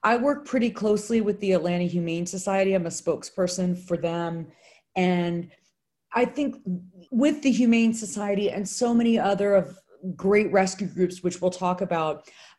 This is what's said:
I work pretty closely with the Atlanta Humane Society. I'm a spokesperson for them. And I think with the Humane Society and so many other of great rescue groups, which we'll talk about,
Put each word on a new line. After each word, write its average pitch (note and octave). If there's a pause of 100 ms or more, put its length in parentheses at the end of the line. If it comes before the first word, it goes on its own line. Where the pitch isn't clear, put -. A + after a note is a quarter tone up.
I A3+
work C#4+
pretty A#3+
closely G#3+
with G3+
the F#3+
Atlanta F3
Humane E3+
Society. G3
I'm F3
a E3
spokesperson F3+
for -
them. E3 (480)
And F3 (640)
I A#3+
think C4+ (540)
with C#4+
the C#4
Humane A3+
Society G3+
and G3
so A#3+
many A#3
other G3+
of - (360)
great G3+
rescue F#3+
groups, F3+
which F3
we'll F#3
talk F3+
about, D#3+ (300)